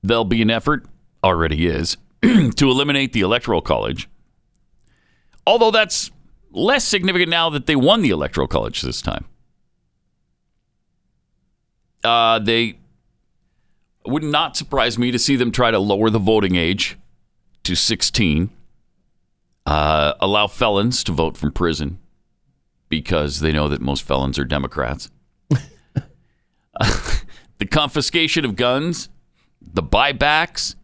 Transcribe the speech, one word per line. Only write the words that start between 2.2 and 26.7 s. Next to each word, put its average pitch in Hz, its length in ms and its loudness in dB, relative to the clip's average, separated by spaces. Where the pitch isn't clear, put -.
to 147 480 4
eliminate 139 420 0
the 117 80 0
Electoral 101 420 0
College. 62 460 -4
Although 220 240 4
that's 214 400 0
less 220 340 0
significant 180 460 0
now 165 200 0
that 147 160 -6
they 156 100 2
won 180 260 4
the 139 80 2
Electoral 71 360 -2
College 57 360 -4
this 64 200 -6
time. - 220 -6
Uh, 117 340 2
they, 113 400 -2
would 151 200 -4
not 151 320 -2
surprise 123 420 -2
me 120 140 0
to 120 60 0
see 139 180 2
them 120 160 0
try 120 180 4
to 110 80 2
lower 101 320 2
the 110 80 2
voting 101 380 2
age 87 420 -2
to 90 140 -2
sixteen. 87 760 0
Uh, 76 540 2
allow 104 300 0
felons 110 560 0
to - 80 -4
vote 80 240 -2
from 73 160 -4
prison 78 480 -4
because 76 500 -2
they 78 140 0
know 76 160 0
that 71 120 -4
most 69 220 -4
felons 67 380 -4
are 69 40 -2
Democrats. 67 640 -6
<laughs> 139 100 0